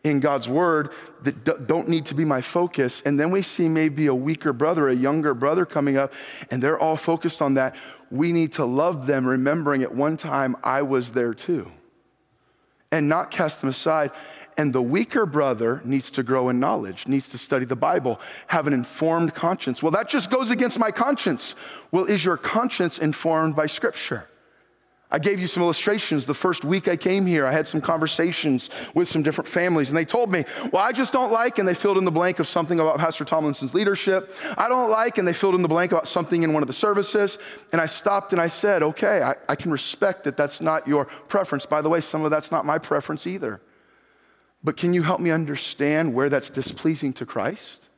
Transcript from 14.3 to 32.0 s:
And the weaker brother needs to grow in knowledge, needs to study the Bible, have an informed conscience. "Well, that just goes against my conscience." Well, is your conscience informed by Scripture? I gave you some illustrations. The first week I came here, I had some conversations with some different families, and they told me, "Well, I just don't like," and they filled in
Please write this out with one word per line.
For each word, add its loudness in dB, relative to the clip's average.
And 2
the 4
weaker 2
brother 0
needs -2
to -2
grow 2
in 2
knowledge, -2
needs 0
to -14
study -2
the -2
Bible, 0
have 0
an 2
informed 0
conscience. -2
"Well, 4
that 0
just 0
goes 0
against 0
my 2
conscience." 0
Well, 2
is 2
your 2
conscience -2
informed 0
by 2
Scripture? -4
I 0
gave 0
you -2
some -2
illustrations. 0
The -2
first -2
week 0
I 0
came 2
here, 2
I 2
had 0
some -4
conversations 0
with 2
some 0
different -2
families, 2
and 0
they 0
told 0
me, 2
"Well, 2
I 2
just -2
don't 2
like," 0
and 2
they 2
filled 2
in 2